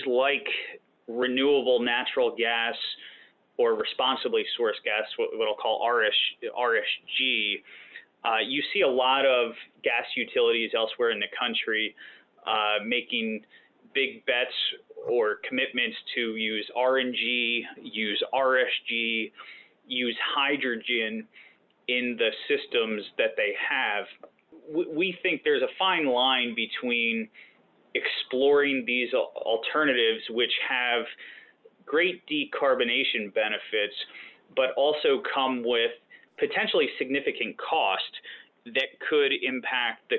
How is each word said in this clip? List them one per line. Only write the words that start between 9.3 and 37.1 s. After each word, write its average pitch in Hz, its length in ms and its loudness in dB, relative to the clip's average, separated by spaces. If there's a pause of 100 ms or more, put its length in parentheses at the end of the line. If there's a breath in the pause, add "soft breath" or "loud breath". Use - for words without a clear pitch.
gas 120 220 0 (120)
utilities 117 600 2
elsewhere 117 340 0
in 107 100 -2
the 104 60 -4 (120)
country, 113 560 -2 (520 loud breath)
uh, 107 380 0
making 113 580 -4 (520 loud breath)
big 131 320 -2
bets 123 260 0 (560)
or 110 280 2 (120)
commitments 123 480 -2 (200)
to 113 200 -2
use 110 400 -4
R 127 220 4
N 127 160 0
G, 117 500 -2 (160)
use 104 420 -2 (100)
R 131 260 2
S 123 80 2 (220)
G, 113 440 -2 (540 loud breath)
use 123 300 -4 (200)
hydrogen 120 880 -2 (600 loud breath)
in 123 320 -2
the 113 120 4 (180)
systems 110 540 0 (160)
that 113 180 0
they 104 160 0 (180)
have. 110 360 0 (680)
We, 170 160 0
we 175 320 -2
think 170 220 0
there's 147 160 4
a 127 80 2 (100)
fine 180 280 2
line 123 500 2
between 117 720 -2 (640 loud breath)
exploring 135 920 2
these 123 260 0
al-, 120 240 2
alternatives, 113 920 2
which 117 200 0 (160)
have 123 380 0 (800 loud breath)
great 175 420 0
decarbonation 127 1080 0
benefits, 107 600 -2 (640 loud breath)
but 127 220 4
also 143 440 2 (120)
come 127 280 0
with 117 280 2 (480 loud breath)
potentially 170 580 2
significant 131 640 -2